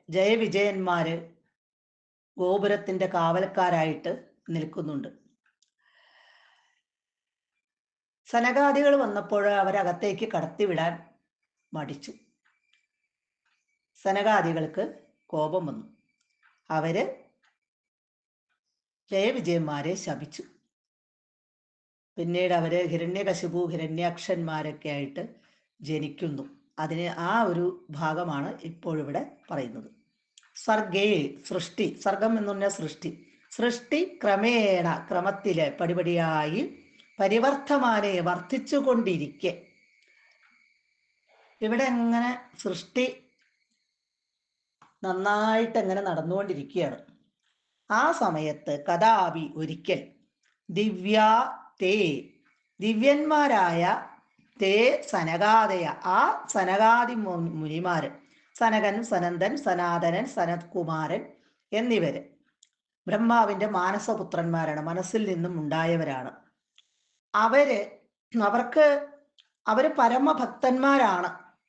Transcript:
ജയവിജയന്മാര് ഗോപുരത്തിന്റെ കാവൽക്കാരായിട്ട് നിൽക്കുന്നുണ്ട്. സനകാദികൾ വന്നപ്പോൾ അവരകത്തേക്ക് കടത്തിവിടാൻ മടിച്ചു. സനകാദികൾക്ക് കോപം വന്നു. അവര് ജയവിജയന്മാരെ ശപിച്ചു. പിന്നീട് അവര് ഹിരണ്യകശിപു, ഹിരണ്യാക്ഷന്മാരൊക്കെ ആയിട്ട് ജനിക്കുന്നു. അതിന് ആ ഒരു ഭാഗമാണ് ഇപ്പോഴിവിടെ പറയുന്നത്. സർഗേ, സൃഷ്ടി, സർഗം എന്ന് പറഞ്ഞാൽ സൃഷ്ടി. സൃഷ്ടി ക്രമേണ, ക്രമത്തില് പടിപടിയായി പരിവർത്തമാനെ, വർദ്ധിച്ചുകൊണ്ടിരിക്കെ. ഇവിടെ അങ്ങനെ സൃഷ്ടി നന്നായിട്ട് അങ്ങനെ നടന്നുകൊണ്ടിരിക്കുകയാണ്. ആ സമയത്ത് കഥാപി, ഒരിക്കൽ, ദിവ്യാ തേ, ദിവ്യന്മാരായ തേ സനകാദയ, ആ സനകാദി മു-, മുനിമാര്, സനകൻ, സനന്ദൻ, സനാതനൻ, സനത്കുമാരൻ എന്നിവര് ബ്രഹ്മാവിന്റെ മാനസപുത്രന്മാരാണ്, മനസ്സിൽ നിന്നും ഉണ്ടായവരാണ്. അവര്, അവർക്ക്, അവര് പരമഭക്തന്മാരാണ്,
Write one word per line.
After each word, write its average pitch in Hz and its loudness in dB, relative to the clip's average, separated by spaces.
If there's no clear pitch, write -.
ജയവിജയന്മാര് 185 0
ഗോപുരത്തിന്റെ 190 0
കാവൽക്കാരായിട്ട് 175 0
നിൽക്കുന്നുണ്ട്. 151 -6
സനകാദികൾ 277 4
വന്നപ്പോൾ 208 0
അവരകത്തേക്ക് 196 0
കടത്തിവിടാൻ 170 -2
മടിച്ചു. 143 -10
സനകാദികൾക്ക് 190 0
കോപം 156 -2
വന്നു. 110 -12
അവര് 165 -2
ജയവിജയന്മാരെ 170 -2
ശപിച്ചു. 147 -10
പിന്നീട് 175 0
അവര് 170 0
ഹിരണ്യകശിപു, 175 -2
ഹിരണ്യാക്ഷന്മാരൊക്കെ 160 -6
ആയിട്ട് 143 -8
ജനിക്കുന്നു. 147 -6
അതിന് 160 -4
ആ 180 0
ഒരു 180 -2
ഭാഗമാണ് 160 -4
ഇപ്പോഴിവിടെ 160 -6
പറയുന്നത്. 113 -8
സർഗേ, 196 0
സൃഷ്ടി, 185 -4
സർഗം 214 0
എന്ന് 202 -2
പറഞ്ഞാൽ 196 0
സൃഷ്ടി. - -8
സൃഷ്ടി 262 -2
ക്രമേണ, 202 2
ക്രമത്തില് 180 -2
പടിപടിയായി 170 -2
പരിവർത്തമാനെ, 226 2
വർദ്ധിച്ചുകൊണ്ടിരിക്കെ. 185 -2
ഇവിടെ 233 0
അങ്ങനെ 240 0
സൃഷ്ടി 220 -4
നന്നായിട്ട് 214 2
അങ്ങനെ 190 0
നടന്നുകൊണ്ടിരിക്കുകയാണ്. 170 -4
ആ 262 4
സമയത്ത് 156 -2
കഥാപി, 175 2
ഒരിക്കൽ, 156 -4
ദിവ്യാ 214 2
തേ, 180 0
ദിവ്യന്മാരായ 226 2
തേ 208 4
സനകാദയ, 185 2
ആ 226 2
സനകാദി 220 4
മു-, 202 -4
മുനിമാര്, 165 -2
സനകൻ, 214 2
സനന്ദൻ, 180 -2
സനാതനൻ, 175 0
സനത്കുമാരൻ 170 -4
എന്നിവര് 220 0
ബ്രഹ്മാവിന്റെ 208 2
മാനസപുത്രന്മാരാണ്, 175 -2
മനസ്സിൽ 180 -2
നിന്നും 175 -2
ഉണ്ടായവരാണ്. 156 -2
അവര്, 226 4
അവർക്ക്, 285 4
അവര് 262 4
പരമഭക്തന്മാരാണ്, 254 2